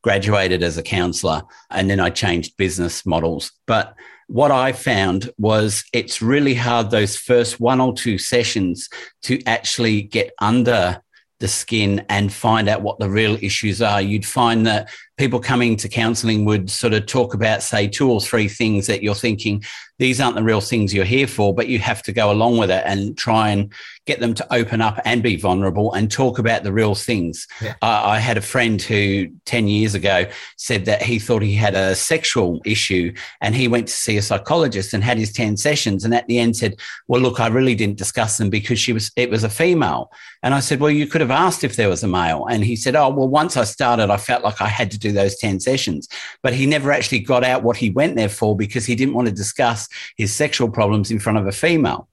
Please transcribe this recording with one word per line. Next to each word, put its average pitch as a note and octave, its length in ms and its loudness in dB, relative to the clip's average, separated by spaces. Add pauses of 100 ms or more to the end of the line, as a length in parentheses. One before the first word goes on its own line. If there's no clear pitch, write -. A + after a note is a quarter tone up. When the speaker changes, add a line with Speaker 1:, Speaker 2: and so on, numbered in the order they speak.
Speaker 1:
graduated G2 600 2
as E2+ 140 -2
a E2 60 -6
counsellor, F2 580 -2 (300)
and F#2+ 180 0
then G2 100 2
I - 100 2
changed F2 480 -2
business F2 480 -4
models. E2 460 -2 (140)
But A2 300 -2 (320)
what C#3 240 2
I C3 200 2
found G2 680 -2
was G#2+ 460 0 (100)
it's A#2 280 -4
really C3+ 340 2
hard A#2 360 0
those G#2+ 240 2
first A#2+ 440 2
one B2+ 200 2
or B2+ 140 2
two G#2+ 240 -2
sessions G2+ 720 -2 (340)
to - 220 -2
actually A2+ 560 0
get G2+ 380 -4
under A2 600 2 (380)
the G#2 80 -4
skin G2+ 600 0
and G2+ 220 0
find A2 380 0
out G#2+ 120 0
what G#2 180 -6
the G2+ 100 -2
real G#2+ 320 2
issues G2 400 -2
are. G#2 200 2
You'd G2+ 240 -2
find A#2 420 2
that G#2+ 220 0 (280)
people B2+ 220 0
coming A#2+ 360 2
to G#2+ 120 -8
counselling A2+ 580 0
would G2+ 260 0
sort A2+ 220 0
of G#2+ 120 0
talk B2 280 0
about, A2 280 0
say, G#2 260 0
two B2+ 240 2
or G#2+ 80 2
three G#2+ 280 0
things G#2 400 0
that G2 160 -2
you're G#2 100 0
thinking, G#2 500 -2 (360)
"These C3 200 2
aren't B2+ 160 0
the A2 80 -2
real A2 180 4
things G#2 320 0
you're F#2+ 120 2
here B2+ 220 2
for," G2+ 260 0
but A#2 140 -2
you B2 120 0
have A2 240 -2
to - 80 -8
go G#2 200 2
along A2+ 260 4
with G2+ 140 2
it F#2 140 2
and G2 320 -2
try A2 320 2
and G2+ 220 0 (360)
get C#3+ 120 -4
them A#2 140 -2
to - 200 -6
open A2+ 280 0
up G#2+ 240 0
and A#2 160 0
be A2 140 0
vulnerable F#2+ 580 0
and G#2 160 0
talk B2 300 0
about A2+ 240 0
the G2 100 -4
real G#2 220 2
things. F2 520 -4 (140)
Speaker 2:
Yeah. G#2+ 200 -8
Speaker 1:
I, G#2+ 340 2
I A2 40 0
had A2+ 180 0
a G#2+ 40 0
friend A2+ 400 0
who G2 460 0 (180)
ten A2+ 220 0
years G#2 260 2
ago F#2 320 2 (320)
said G2 280 -4
that G#2 180 0
he A#2 160 0
thought G#2+ 240 0
he G2+ 120 0
had G#2 200 2
a F#2+ 180 2
sexual G2+ 720 0
issue, F#2+ 480 0 (260)
and G#2+ 140 -2
he B2+ 140 2
went A#2 200 0
to - 60 -8
see G#2+ 240 -2
a G#2 40 0
psychologist A2+ 720 0
and G#2 100 0
had A#2 160 0
his G#2 120 -2
ten G#2+ 260 -2
sessions, A2 480 0
and A#2 100 2
at B2 120 0
the A#2+ 120 2
end A#2 160 2
said, G#2+ 200 -2 (320)
"Well, B2 140 2
look, B2 180 0
I A#2 80 2
really B2 280 2
didn't G#2 220 -2
discuss G#2+ 400 -2
them G#2 120 0
because A2 300 0
she A#2+ 140 0
was, A2 220 -4
it B2 140 2
was A2 140 0
a A2 60 0
female." A#2+ 600 0 (320)
And C3+ 140 2
I C#3 40 2
said, C3+ 200 -2
"Well, D3+ 120 4
you D3 140 2
could D#3 160 -2
have B2+ 100 2
asked E3 320 2
if C3+ 120 -4
there G#2+ 140 2
was E2+ 140 -2
a G#2+ 40 -2
male." E2+ 420 0
And G#2+ 160 0
he A#2 100 0
said, B2 200 -2
"Oh, C#3+ 140 4
well, C3+ 180 0
once D3+ 300 2
I A#2+ 60 2
started, A2+ 460 2
I G2+ 80 4
felt A#2 260 -2
like G#2+ 160 -2
I G2+ 80 0
had G#2+ 240 -2
to G#2+ 80 -10
do G#2 140 -2
those G2 240 2
ten G2 240 -2
sessions." A2 480 -2 (320)
But B2+ 120 2
he C3+ 120 0
never C#3+ 260 2
actually C3+ 280 0
got B2 260 2
out B2+ 180 2
what A#2 140 2
he A2+ 120 0
went C3+ 280 0
there G#2+ 100 2
for G#2+ 300 0
because G#2+ 280 -4
he A#2+ 100 0
didn't C3+ 180 0
want A#2 160 0
to G2 40 -2
discuss A2 540 -2 (300)
his G#2 160 -2
sexual C#3 360 0
problems G#2 420 0
in A2 80 -2
front G#2+ 180 0
of G2 100 0
a G2 40 -2
female. D3+ 600 0